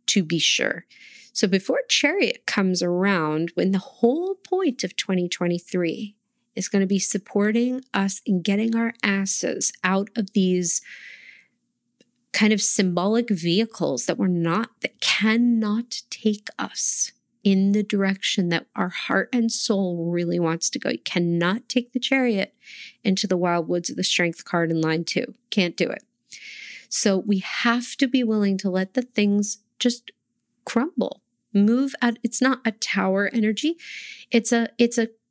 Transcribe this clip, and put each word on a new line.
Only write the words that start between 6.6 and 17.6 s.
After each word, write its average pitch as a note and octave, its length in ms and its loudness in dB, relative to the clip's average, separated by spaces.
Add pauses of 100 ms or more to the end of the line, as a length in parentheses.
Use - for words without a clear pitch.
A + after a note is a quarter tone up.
gonna G3 180 2
be F#3+ 140 0
supporting A3 840 0 (100)
us G3 320 0
in F3+ 160 2
getting G#3+ 340 0
our A3+ 260 -2
asses G3 720 -2 (100)
out G3 320 0
of G#3 180 -4
these F3+ 480 2 (1500)
kind G#3+ 220 4
of G3+ 80 0
symbolic G3+ 680 2
vehicles E3+ 760 0
that F3 120 -2
we're G3 100 0
not, F3 420 0 (120)
that - 200 -6
cannot A3+ 1080 0
take - 400 -2 (100)
us - 520 -4 (320)
in G3 280 4